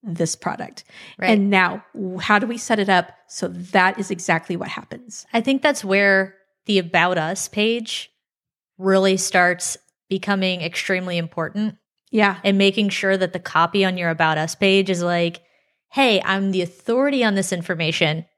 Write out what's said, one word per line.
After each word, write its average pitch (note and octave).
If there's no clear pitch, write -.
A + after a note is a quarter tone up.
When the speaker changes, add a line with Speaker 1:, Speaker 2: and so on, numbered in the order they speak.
Speaker 1:
this E3+
product. -
Speaker 2:
Right. F#3
Speaker 1:
And G3+
now, F#3+
w-, F#3
how G#3
do A3
we A#3
set A3
it G3
up F3+
so -
that F3+
is G3
exactly E3+
what -
happens? -
Speaker 2:
I A#3
think C4+
that's D4
where F#3+
the G3+
About F3
Us E3
page A3+
really F#3+
starts F3+
becoming F#3+
extremely F3+
important. E3+
Speaker 1:
Yeah. G3+
Speaker 2:
And G3
making G3
sure F#3+
that F#3
the F3+
copy F3
on F#3
your F3
About D#3+
Us D#3+
page G3
is F3
like, E3+
"Hey, A#3+
I'm G3
the F#3
authority B3
on G#3+
this G3
information E3